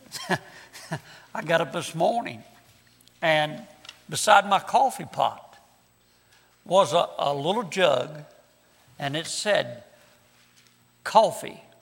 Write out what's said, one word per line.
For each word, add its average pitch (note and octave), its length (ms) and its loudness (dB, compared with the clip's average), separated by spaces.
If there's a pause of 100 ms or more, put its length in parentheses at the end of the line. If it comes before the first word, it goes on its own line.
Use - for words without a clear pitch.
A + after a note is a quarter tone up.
(280)
<laughs> - 1040 -10
I A3 80 -8
got E3 180 2
up D3 120 -4
this D#3+ 220 -8
morning, E3+ 480 -2 (800)
and D3+ 380 0 (480)
beside G3+ 400 4
my F#3+ 120 4
coffee A#3+ 500 0
pot - 460 -4 (1080)
was E3+ 280 4
a, E3+ 160 2 (100)
a D3 160 0
little F3+ 300 -2
jug, D3+ 600 0 (760)
and C#3+ 180 -6
it D#3+ 100 -8
said, C#3 560 -2 (1200)
"Coffee, - 580 0 (220)